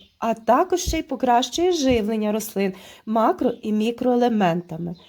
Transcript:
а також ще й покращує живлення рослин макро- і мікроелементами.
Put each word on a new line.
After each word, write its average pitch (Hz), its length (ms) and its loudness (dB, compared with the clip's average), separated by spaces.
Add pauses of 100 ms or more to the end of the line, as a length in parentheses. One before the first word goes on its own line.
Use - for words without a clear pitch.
(200)
а 226 140 -2
також 311 460 2
ще 330 200 -2
й 311 40 -6
покращує 254 680 0
живлення 226 600 0
рослин 202 420 -2 (320)
макро- 240 560 0
і 214 120 -4
мікроелементами. 214 1200 0 (140)